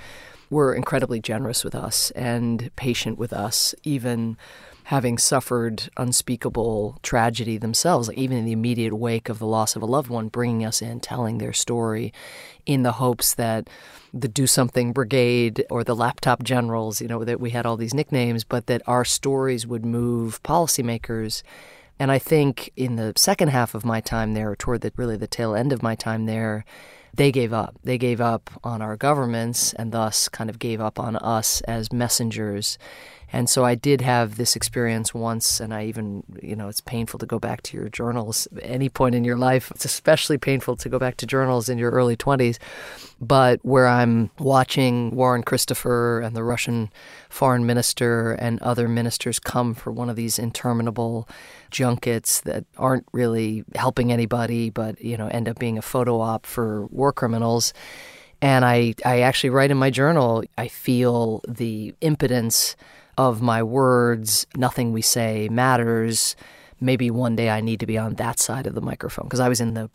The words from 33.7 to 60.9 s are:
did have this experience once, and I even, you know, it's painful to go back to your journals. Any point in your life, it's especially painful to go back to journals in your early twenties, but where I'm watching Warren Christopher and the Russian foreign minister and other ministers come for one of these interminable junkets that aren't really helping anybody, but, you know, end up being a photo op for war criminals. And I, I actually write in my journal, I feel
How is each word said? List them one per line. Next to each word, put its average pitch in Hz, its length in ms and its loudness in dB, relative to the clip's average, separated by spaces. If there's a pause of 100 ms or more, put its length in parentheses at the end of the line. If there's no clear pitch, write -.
did 135 260 2
have 120 360 2
this - 180 0
experience 113 580 -2
once, 113 460 -2
and 110 120 -8
I 107 140 -6
even, 110 380 -6 (180)
you - 140 -8
know, 107 120 -8
it's 104 140 -8
painful 117 380 -6
to 113 80 -8
go 113 100 -2
back 113 240 -4
to - 160 -12
your - 100 -6
journals. 117 600 -4 (120)
Any 127 300 -2
point 127 240 2
in 120 100 2
your 120 140 0
life, 127 320 4
it's - 160 -8
especially - 540 2
painful 131 380 0
to - 120 -8
go 127 80 -2
back 123 200 -2
to 120 100 -8
journals 127 420 2
in 123 80 0
your 120 140 2
early 120 240 4
twenties, 127 420 2 (640)
but 123 400 6
where 127 260 6
I'm 117 520 4
watching 127 760 2
Warren 127 280 4
Christopher 120 760 0
and 113 140 -6
the 113 80 -4
Russian 117 460 -2 (400)
foreign 123 380 4
minister 117 640 2
and 117 320 -2
other 120 240 2
ministers 117 500 -2
come 120 380 -2
for 120 160 -10
one 120 180 -4
of 113 60 -4
these 117 240 -4
interminable 117 920 -2 (400)
junkets 120 720 0
that - 240 -6 (140)
aren't 131 320 2
really 113 520 0 (120)
helping 123 360 0
anybody, 117 600 0
but, 110 340 -6
you 117 120 -6
know, 107 100 -6
end 113 200 -2
up 113 120 -6
being 113 180 -2
a 110 60 -8
photo 123 360 0
op 110 280 -2
for 107 400 -4
war 139 260 2
criminals. 117 640 0 (640)
And 131 240 6
I, 120 300 4 (100)
I 123 140 4
actually 127 320 2
write 135 180 4
in 139 80 4
my 135 140 4
journal, 131 520 4 (140)
I 123 100 -6
feel 120 800 2